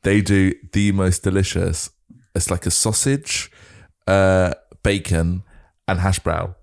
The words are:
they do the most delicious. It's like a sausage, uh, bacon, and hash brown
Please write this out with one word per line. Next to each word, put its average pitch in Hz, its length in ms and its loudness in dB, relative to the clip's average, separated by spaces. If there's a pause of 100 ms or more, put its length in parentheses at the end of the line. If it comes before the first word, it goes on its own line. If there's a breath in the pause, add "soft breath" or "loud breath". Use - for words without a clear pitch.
they 101 180 2
do 95 320 2 (200)
the 101 180 2
most 95 320 0
delicious. 90 640 -2 (460)
It's 95 160 -2
like 87 140 -4
a 90 60 -2
sausage, - 800 -2 (560 loud breath)
uh, 95 480 2 (300)
bacon, 90 600 0 (440 soft breath)
and 90 140 0
hash 92 180 0
brown 82 440 -4